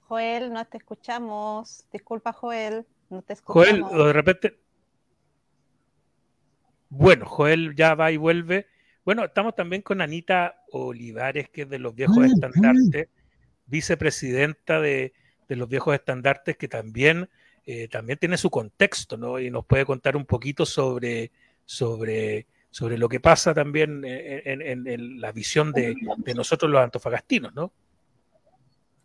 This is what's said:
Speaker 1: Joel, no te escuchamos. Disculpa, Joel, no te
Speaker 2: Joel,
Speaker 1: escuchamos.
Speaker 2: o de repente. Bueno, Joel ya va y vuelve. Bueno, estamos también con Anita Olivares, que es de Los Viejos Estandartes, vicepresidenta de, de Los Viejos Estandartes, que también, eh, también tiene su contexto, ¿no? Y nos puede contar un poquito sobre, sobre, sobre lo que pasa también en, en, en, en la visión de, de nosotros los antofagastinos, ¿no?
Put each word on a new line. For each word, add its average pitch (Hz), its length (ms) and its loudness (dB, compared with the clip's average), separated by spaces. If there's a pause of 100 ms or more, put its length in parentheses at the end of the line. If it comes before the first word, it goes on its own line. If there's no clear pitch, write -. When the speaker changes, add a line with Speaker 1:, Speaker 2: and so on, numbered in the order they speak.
Speaker 1:
Joel, 233 440 -4
no 226 140 -8
te - 120 -18
escuchamos. 214 1120 -10
Disculpa, 233 400 -10
Joel, 226 540 -8 (240)
no 185 120 -12
te - 220 -12
Speaker 2:
Joel, 175 320 8
Speaker 1:
escuchamos. 180 160 -4
Speaker 2:
o 156 140 6
de 151 60 6
repente. 160 460 2 (2250)
Bueno, 139 380 6
Joel 156 480 2
ya 160 200 4
va 160 180 2
y 156 40 -2
vuelve. 170 500 0 (380)
Bueno, 220 200 0
estamos 214 300 -2
también 185 280 -6
con 196 180 -4
Anita 170 640 -2 (100)
Olivares, 127 760 -8
que 151 120 -14
es 139 60 -12
de 135 100 -10
Los 120 160 -10
Viejos 185 300 4
Estandartes, 196 840 4 (580)
vicepresidenta 151 1120 -2
de, 135 320 -2 (360)
de 135 80 -6
Los 123 120 -6
Viejos 135 260 -2
Estandartes, 139 640 -2
que 147 120 -12
también, 127 600 0 (380)
eh, 117 220 -12
también 113 300 -8
tiene 175 180 -2
su 175 140 -2
contexto, - 680 -4
¿no? 120 220 -8
Y 127 120 -6
nos 120 160 -6
puede 135 180 4
contar 135 320 -2
un 143 100 -4
poquito 147 400 -2
sobre, 120 640 -4 (340)
sobre, 110 840 -4 (240)
sobre 117 280 -6
lo 117 100 0
que 120 120 -4
pasa 160 340 4
también 147 500 -2
en, 131 400 -12
en, 139 180 -8
en, 127 260 -8
en 120 320 -10
la 110 120 -10
visión 151 400 0
de, 120 220 0 (240)
de 123 160 -6
nosotros 156 360 0
los 139 100 6
antofagastinos, 123 760 -2
¿no? 160 180 -8 (1300)